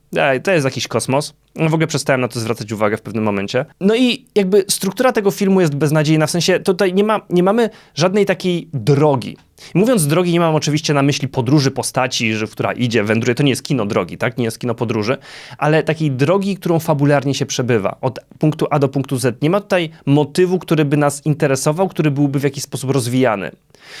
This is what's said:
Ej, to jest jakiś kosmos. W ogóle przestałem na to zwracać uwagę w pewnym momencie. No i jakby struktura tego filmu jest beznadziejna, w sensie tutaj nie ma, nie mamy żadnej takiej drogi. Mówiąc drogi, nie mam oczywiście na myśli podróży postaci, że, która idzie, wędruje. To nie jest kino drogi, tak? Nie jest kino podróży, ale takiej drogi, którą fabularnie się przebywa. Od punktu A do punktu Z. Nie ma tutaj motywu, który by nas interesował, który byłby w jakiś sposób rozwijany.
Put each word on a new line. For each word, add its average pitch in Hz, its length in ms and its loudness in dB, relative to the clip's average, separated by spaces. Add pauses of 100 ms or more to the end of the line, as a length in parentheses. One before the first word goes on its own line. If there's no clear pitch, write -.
(160)
Ej, 139 260 0
to 196 100 0
jest 151 140 2
jakiś 123 220 -4
kosmos. 127 460 -2 (220)
W 156 180 0
ogóle 160 140 0
przestałem 135 340 -2
na 123 60 -2
to 120 120 -6
zwracać 113 320 -6
uwagę 107 260 0
w - 40 -6
pewnym 110 220 -6
momencie. 104 420 -2 (140)
No 208 160 2
i 247 300 0 (100)
jakby 196 320 2
struktura 247 440 0
tego 202 200 0
filmu 190 300 2
jest 147 140 2
beznadziejna, 156 520 2
w - 40 -4
sensie 175 280 2
tutaj 185 340 0
nie 202 100 2
ma, 214 260 0
nie 175 140 2
mamy 214 260 2 (260)
żadnej 190 300 2
takiej 185 480 -2
drogi. 135 640 0 (360)
Mówiąc 196 340 2
drogi, 175 260 2
nie 170 60 2
mam 165 160 2
oczywiście 151 380 -2
na 143 80 2
myśli 135 260 0
podróży 131 440 2
postaci, 120 640 -2
że, 107 140 -2
która 101 260 -4
idzie, 113 300 0
wędruje. 113 320 0
To 143 80 0
nie 143 60 4
jest 117 140 -2
kino 120 220 -2
drogi, 95 320 -4
tak? 120 200 -4
Nie 120 80 -2
jest 113 140 -6
kino 120 160 -4
podróży, 113 420 -2 (400)
ale 151 260 2
takiej 156 280 -2
drogi, 185 460 0
którą 170 220 0
fabularnie 143 540 0
się 131 120 -4
przebywa. 117 560 0
Od 123 180 -4 (200)
punktu 156 300 0
A 151 100 0
do 139 100 2
punktu 135 280 -4
Z. 113 240 -2
Nie 147 80 2
ma 202 120 0
tutaj 180 280 -2 (160)
motywu, 147 540 2
który 156 260 0
by 143 120 0
nas 143 280 0
interesował, 151 640 0
który 156 220 0
byłby 143 280 0
w 131 40 -6
jakiś 139 200 -2
sposób 131 280 -6
rozwijany. 120 600 0 (500)